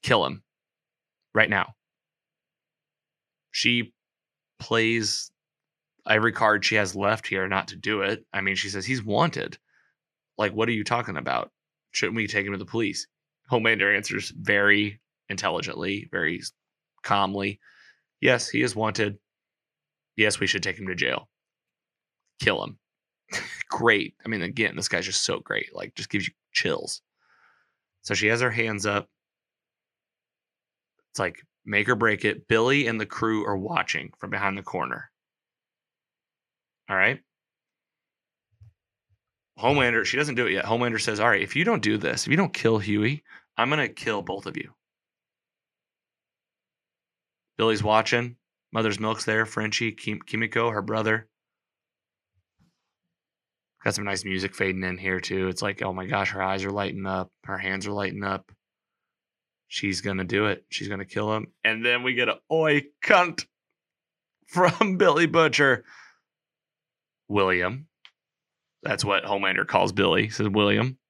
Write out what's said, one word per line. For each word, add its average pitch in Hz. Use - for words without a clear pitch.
Kill 107
him -
right 110
now." 101
She 120
plays 113
every 110
card 107
she -
has 101
left 101
here 95
not 95
to -
do 104
it. 101
I 98
mean, 95
she 95
says, 98
"He's 123
wanted." 113
Like, 104
"What 110
are 120
you 107
talking 113
about? 64
Shouldn't 101
we 113
take 101
him 101
to 98
the 95
police?" 113
Homelander 110
answers 101
very 104
intelligently, 92
very 85
s-, -
calmly, 101
"Yes, 127
he 120
is 120
wanted. 107
Yes, 107
we 98
should 92
take 95
him 95
to 90
jail. 65
Kill 92
him." -
<laughs> -
Great. 110
I 110
mean, 107
again, 101
this 92
guy's 90
just 98
so -
great. -
Like, 50
just -
gives 101
you -
chills. -
So -
she 104
has 117
her 123
hands 110
up. 101
It's -
like, 90
make 104
or 123
break 107
it. -
Billy 120
and 113
the 107
crew 110
are 101
watching -
from 98
behind 101
the 98
corner. -
All 98
right. 107
Homelander, 123
she 120
doesn't 147
do 120
it 90
yet. 95
Homelander 113
says, 107
"All 117
right, 101
if -
you 156
don't 208
do 107
this, -
if -
you 147
don't 190
kill 113
Huey, 107
I'm 120
gonna 143
kill 107
both 92
of -
you." -
Billy's 113
watching. 113
Mother's 107
Milk's 107
there, 110
Frenchie, 110
Kim-, -
Kimiko, 117
her 104
brother. 110
Got 104
some 101
nice 98
music 95
fading 92
in 90
here, 92
too. 95
It's 92
like, 98
oh 95
my 92
gosh, 98
her 98
eyes 95
are 98
lighting 98
up. 95
Her 98
hands 95
are 101
lighting 101
up. 98
She's 98
gonna 95
do 107
it. -
She's 101
gonna 98
kill 107
him. 110
And 113
then 123
we 127
get 120
a -
"Oi, 151
cunt" 180
<laughs> -
from 180
Billy 170
Butcher. 147
William. 98
That's -
what 98
Homelander 98
calls 95
Billy. 98
He 110
says, 107
"William." 104